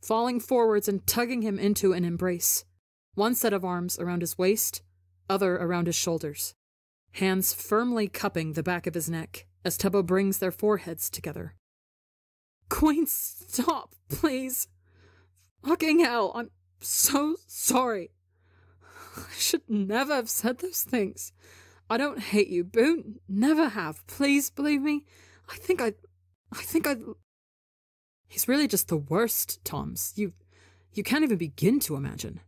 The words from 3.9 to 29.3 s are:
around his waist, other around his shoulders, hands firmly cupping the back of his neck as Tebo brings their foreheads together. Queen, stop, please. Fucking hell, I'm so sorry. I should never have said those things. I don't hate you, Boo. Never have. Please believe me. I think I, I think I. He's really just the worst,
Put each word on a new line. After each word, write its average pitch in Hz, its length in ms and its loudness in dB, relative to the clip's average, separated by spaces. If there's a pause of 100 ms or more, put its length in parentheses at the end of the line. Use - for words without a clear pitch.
around 175 220 -2
his 170 180 -4
waist, 190 440 0 (460)
other 190 280 2
around 175 300 0
his 170 100 0
shoulders, 160 580 -2 (580)
hands 190 420 0
firmly 226 540 0
cupping 165 440 -4
the 156 100 -4
back 175 240 -2
of 170 80 -4
his 160 140 -4
neck 165 380 -8 (180)
as 180 120 -2
Tebo 196 280 2
brings 190 340 2
their 185 140 0
foreheads 180 580 0
together. - 440 -10 (1120)
Queen, 302 380 4
stop, - 880 -4 (140)
please. 262 600 -2 (960)
Fucking 320 360 4
hell, 240 340 4
I'm 233 160 -6 (300)
so 294 560 2 (100)
sorry. 240 640 0 (1040)
I - 60 -14 (140)
should - 320 -2
never 220 460 0
have 240 140 0
said 247 300 -2
those 359 240 -6
things. - 500 -4 (560)
I 226 80 0
don't 277 220 -2
hate 208 300 2
you, 175 160 0
Boo. 226 500 2 (140)
Never 247 400 4
have. 170 380 -6
Please 277 440 2
believe 285 320 0
me. 294 220 0 (440)
I - 80 -14
think - 240 0
I, 226 140 0 (580)
I - 100 -12
think 320 240 0
I. 285 100 2 (1300)
He's - 200 -4
really 277 180 4
just 208 220 0
the 170 80 0
worst, 160 680 -2